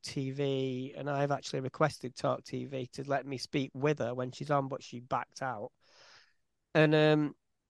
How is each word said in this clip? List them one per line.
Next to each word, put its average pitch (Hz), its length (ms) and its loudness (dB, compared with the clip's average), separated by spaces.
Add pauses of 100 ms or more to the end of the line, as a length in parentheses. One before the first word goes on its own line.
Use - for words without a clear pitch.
T 135 300 -4
V, 135 640 -2
and 139 140 -8
I've 143 220 0
actually 139 300 -4
requested 131 540 -2
Talk 127 300 -2
T 127 220 -8
V 131 260 -8
to 139 160 -10
let 139 160 0
me 135 140 -6
speak 135 340 -4
with 143 280 0
her 117 120 -2
when 127 200 -4
she's 143 180 -6
on, 139 180 2
but 135 140 -6
she - 180 -12
backed 123 400 -4
out. 123 320 -6 (1040)
And, 156 200 8
um, 151 400 6 (360)